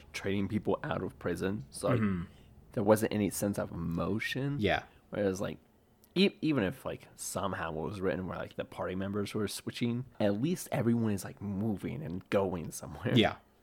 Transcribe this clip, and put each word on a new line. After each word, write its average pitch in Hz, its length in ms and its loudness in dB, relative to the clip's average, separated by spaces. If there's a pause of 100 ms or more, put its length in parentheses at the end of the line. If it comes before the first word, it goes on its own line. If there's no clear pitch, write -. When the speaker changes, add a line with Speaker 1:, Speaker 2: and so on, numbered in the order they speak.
(140)
Speaker 1:
trading 98 340 0
people 101 360 0
out 95 200 -2
of - 160 -8
prison. 92 500 -2
So, - 200 -2
like, 117 100 4
Speaker 2:
Mm-hmm. 98 220 0 (520)
Speaker 1:
there 107 100 0
wasn't 107 300 6
any 104 160 2
sense 101 300 -2
of 98 120 -4
emotion. 90 880 -2
Speaker 2:
Yeah. 92 240 4 (260)
Speaker 1:
Whereas, 95 320 0
like, 85 160 -4 (580)
e-, 190 160 6 (100)
even 143 220 2
if, - 220 -2
like, - 300 -8
somehow 90 560 -4
it 78 40 -4 (140)
was 101 120 -6
written 90 260 0
where, - 100 -6
like, - 180 -10
the - 100 -6
party 92 300 -4
members 98 380 -2
were 107 140 0
switching, 120 580 -4 (140)
at 104 220 2
least 170 300 -2
everyone 117 400 4
is, 98 120 0
like, - 180 -12
moving 98 600 -2
and 92 260 -8
going 92 420 2
somewhere. 120 440 -4
Speaker 2:
Yeah. 104 200 6 (280)